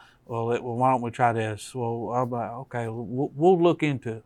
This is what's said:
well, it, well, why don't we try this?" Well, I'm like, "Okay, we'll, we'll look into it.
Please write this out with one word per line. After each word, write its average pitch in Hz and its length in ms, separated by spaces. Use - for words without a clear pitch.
well, 117 240
it, 117 120
well, 120 120
why 127 160
don't 127 100
we 120 80
try 117 240
this?" 110 400
Well, 117 400
I'm 123 160
like, 117 220
"Okay, 120 380
we'll, 120 460
we'll 175 240
look 165 220
into 123 360
it. - 80